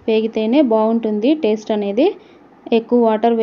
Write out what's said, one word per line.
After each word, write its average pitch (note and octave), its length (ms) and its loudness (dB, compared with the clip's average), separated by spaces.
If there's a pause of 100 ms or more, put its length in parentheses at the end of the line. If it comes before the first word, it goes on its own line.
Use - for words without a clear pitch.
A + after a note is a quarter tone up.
వేగితేనే A3 540 0 (120)
బాగుంటుంది A3 580 0 (120)
టేస్ట్ A3 340 -2
అనేది. G#3 300 0 (720)
ఎక్కువ A#3 200 0 (100)
వాటర్ A3+ 340 0